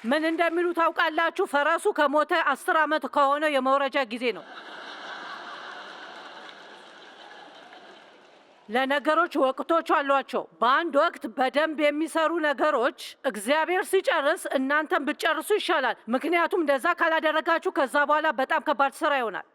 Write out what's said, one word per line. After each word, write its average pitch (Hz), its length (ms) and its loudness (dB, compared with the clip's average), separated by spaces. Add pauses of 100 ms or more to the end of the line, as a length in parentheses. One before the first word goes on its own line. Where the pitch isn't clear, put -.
ምን 285 200 0
እንደሚሉ 330 480 0
ታውቃላችሁ? 330 720 0
ፈረሱ 294 460 0
ከሞተ 294 400 2 (140)
አስር 302 320 0
ዓመት 302 300 2
ከሆነው 294 420 2
የመውረጃ 269 540 0
ጊዜ 240 280 -6
ነው። 175 120 -8 (4000)
ለነገሮች 285 680 2
ወቅቶች 311 540 0
አሏቸው። 277 520 0 (120)
በአንድ 285 400 2
ወቅት 330 360 0
በደንብ 277 480 0
የሚሰሩ 311 600 0
ነገሮች 285 600 0 (260)
እግዚአብሔር 294 600 0
ሲጨርስ 349 680 0
እናንተም 285 540 0
ብትጨርሱ 302 480 -2
ይሻላል። 294 440 0 (100)
ምክንያቱም 330 540 0
እንደዛ 277 320 0
ካላደረጋችሁ 320 800 0
ከዛ 269 280 0
በኋላ 302 300 2
በጣም 269 320 0
ከባድ 277 320 0
ስራ 302 200 0
ይሆናል። 208 400 -4